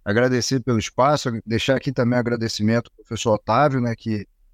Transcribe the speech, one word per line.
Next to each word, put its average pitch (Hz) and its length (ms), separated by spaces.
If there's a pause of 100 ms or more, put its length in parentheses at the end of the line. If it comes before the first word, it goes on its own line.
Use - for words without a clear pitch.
Agradecer 123 560
pelo 117 180
espaço, 131 540 (140)
deixar 113 320
aqui 135 160
também 123 260
agradecimento 113 720
ao - 140
professor 110 300
Otávio, 131 440
né, 120 160
que 107 320 (260)